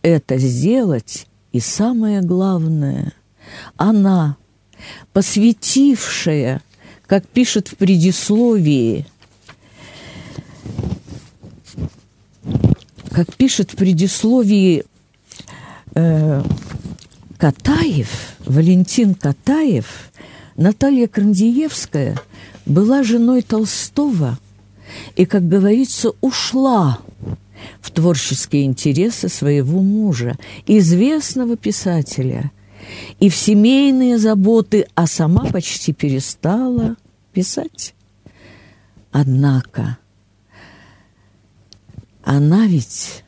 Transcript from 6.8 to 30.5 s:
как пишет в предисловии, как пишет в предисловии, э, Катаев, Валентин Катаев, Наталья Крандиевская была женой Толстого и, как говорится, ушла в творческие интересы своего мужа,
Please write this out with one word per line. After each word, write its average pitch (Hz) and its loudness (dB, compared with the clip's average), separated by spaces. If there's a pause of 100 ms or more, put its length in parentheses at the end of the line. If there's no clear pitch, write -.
как 196 0
пишет 233 0
в - -16
предисловии, 175 2 (4000)
как - -2
пишет 254 0
в - -14
предисловии, 196 2 (1120)
э, 156 2 (1000)
Катаев, 196 -2 (100)
Валентин 180 2
Катаев, 240 -2 (420)
Наталья 240 2
Крандиевская 208 0 (500)
была 214 2
женой 240 2
Толстого 214 -2 (800)
и, 185 4
как 180 0
говорится, 208 2
ушла 247 0 (800)
в - -16
творческие 147 0
интересы 156 -2
своего 147 0
мужа, 190 -2 (320)